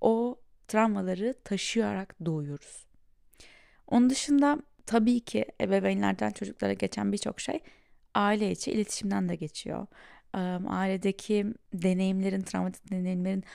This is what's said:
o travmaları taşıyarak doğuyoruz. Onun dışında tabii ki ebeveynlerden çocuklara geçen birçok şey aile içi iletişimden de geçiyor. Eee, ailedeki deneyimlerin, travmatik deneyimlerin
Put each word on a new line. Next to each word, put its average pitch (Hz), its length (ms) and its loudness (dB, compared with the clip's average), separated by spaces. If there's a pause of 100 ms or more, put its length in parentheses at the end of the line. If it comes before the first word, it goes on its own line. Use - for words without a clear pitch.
o 233 400 2 (280)
travmaları 208 640 0 (100)
taşıyarak 208 800 -2
doğuyoruz. 147 640 -6 (1000)
Onun 247 240 6
dışında 285 480 4 (280)
tabii 233 340 4
ki - 260 -2 (140)
ebeveynlerden 196 680 2
çocuklara - 420 -4
geçen 101 400 -2
birçok - 280 -4
şey - 200 -4 (540)
aile 208 360 2
içi - 200 -4
iletişimden 202 580 -2
de 175 60 -2
geçiyor. - 520 -8 (480)
Eee, 196 60 -2 (280)
ailedeki 190 800 0 (280)
deneyimlerin, 190 640 2
travmatik 185 500 -4
deneyimlerin 185 540 -2 (100)